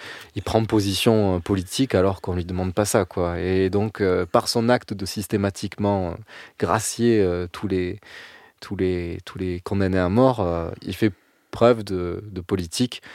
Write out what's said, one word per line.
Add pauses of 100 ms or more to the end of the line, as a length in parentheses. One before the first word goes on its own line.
(360)
il
prend
position,
euh,
politique
alors
qu'on
lui
demande
pas
ça,
quoi.
Et
donc,
euh,
par
son
acte
de
systématiquement,
euh, (440)
gracier,
euh,
tous
les, (640)
tous
les,
tous
les
condamnés
à
mort,
euh, (120)
il
fait (400)
preuve
de,
de
politique. (140)